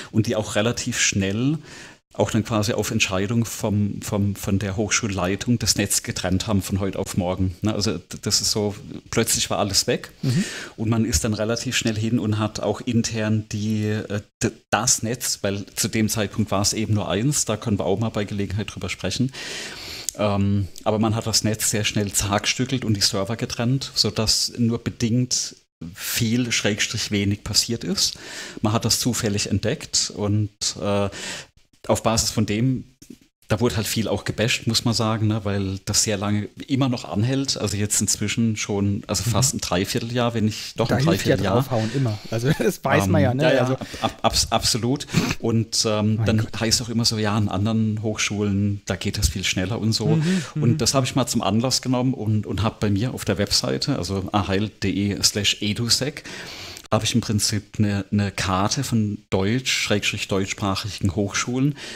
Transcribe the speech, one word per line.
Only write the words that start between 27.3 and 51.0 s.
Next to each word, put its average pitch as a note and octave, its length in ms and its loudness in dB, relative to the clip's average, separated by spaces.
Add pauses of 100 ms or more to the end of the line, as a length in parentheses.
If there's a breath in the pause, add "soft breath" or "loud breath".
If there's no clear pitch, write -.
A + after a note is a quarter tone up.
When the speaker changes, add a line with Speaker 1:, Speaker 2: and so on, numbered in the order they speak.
Speaker 1:
passiert - 400 0
ist. - 340 -2 (440 loud breath)
Man G#2+ 120 4
hat A#2 100 2
das A2+ 160 2
zufällig G#2+ 500 0
entdeckt - 640 -2
und, G#2 340 2 (320)
äh, G2+ 280 0 (800 loud breath)
auf A2+ 160 2
Basis A2+ 260 2
von A2 160 2
dem, A2+ 380 0 (640)
da G#2+ 140 0
wurde A#2 160 2
halt G#2 100 -2
viel G2+ 220 0
auch G2+ 160 -2
gebasht, - 420 0
muss A2+ 180 0
man A#2 80 2
sagen, A2 340 0
ne, A2 160 2
weil G2 420 -2
das - 180 2
sehr G#2 140 0
lange G#2 320 0 (180)
immer C#3 220 2
noch A#2+ 160 -2
anhält. B2+ 520 0
Also G2 200 -2
jetzt G2+ 220 0
inzwischen A2 580 0
schon, G2+ 500 0
also G2 180 -2
Speaker 2:
Mhm. A#2+ 60 0
Speaker 1:
fast A2 240 2
ein - 60 -6
Dreivierteljahr, A#2 720 0
wenn G#2+ 100 2
nicht - 340 -2
doch A2+ 100 2
Speaker 2:
Da - 80 4
Speaker 1:
ein C3 60 2
Speaker 2:
hilft F#3+ 220 2
ja - 120 4
Speaker 1:
Dreivierteljahr. F#2+ 180 0
Speaker 2:
draufhauen A#2+ 400 2
immer. A#2+ 240 0 (100)
Also A#2 200 0
<laughs> - 100 2
das G#3+ 240 0
weiß C#3 240 4
man D#3+ 140 6
Speaker 1:
Ähm, C#3 60 6
Speaker 2:
ja, B2 60 2
ne? C3+ 100 0
Speaker 1:
ja, C3 100 6
ja, C3+ 80 4
Speaker 2:
Also B2+ 140 2
Speaker 1:
ab-, - 120 -6 (140 loud breath)
ab-, - 200 0
abs-, - 300 2
absolut. A#2 560 0 (320 loud breath)
Und, A2+ 480 2
ähm, G#2+ 300 2
Speaker 2:
Mein A2 100 0
Speaker 1:
dann A2+ 120 4
Speaker 2:
Gott. - 200 -2
Speaker 1:
heißt A2+ 240 2
auch A2+ 60 -8
immer A#2 160 2
so, A2+ 120 0
ja, G#2+ 180 2
an G#2+ 140 2
anderen G#2+ 540 0
Hochschulen, G2+ 800 0
da G2 120 -2
geht - 200 -4
das G2+ 120 2
viel F#2 160 -4
schneller F#2+ 340 0
und A2 140 2
so. A2+ 140 0 (100)
Speaker 2:
Mhm, E3+ 240 2 (140)
mhm. D3+ 80 -2
Speaker 1:
Und A#2+ 160 4
das A2+ 140 0
habe C3+ 140 4